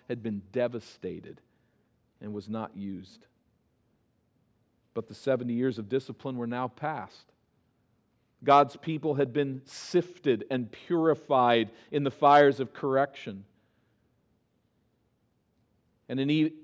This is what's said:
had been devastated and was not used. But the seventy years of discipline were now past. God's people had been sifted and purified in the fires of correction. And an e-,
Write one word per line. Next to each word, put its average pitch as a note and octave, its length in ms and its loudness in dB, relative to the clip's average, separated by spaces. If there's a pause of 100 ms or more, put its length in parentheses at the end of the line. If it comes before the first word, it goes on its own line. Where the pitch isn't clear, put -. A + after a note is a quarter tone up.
had A#2+ 160 -8
been G#2 200 -6 (100)
devastated A#2+ 880 -6 (800)
and G#2 140 -12
was G2+ 140 -12
not A2 280 -8
used. F#2+ 500 -14 (1700)
But A2+ 140 -10
the G2 80 -18
seventy B2 400 -4
years A#2+ 240 -2
of G#2 100 -10
discipline C3 480 -6
were A#2+ 120 -8
now B2 180 -6
past. B2 640 -10 (1120)
God's C#3+ 340 6
people D#3 380 -4
had C3+ 180 0
been C3+ 320 -4
sifted - 840 -2
and B2 200 -4
purified C#3 1000 2 (220)
in C#3+ 100 -2
the C#3 80 -2
fires C#3+ 480 8
of B2+ 140 -6
correction. C3+ 720 -2 (2750)
And B2 100 -6
an C#3 120 0
e-, D#3 220 2 (120)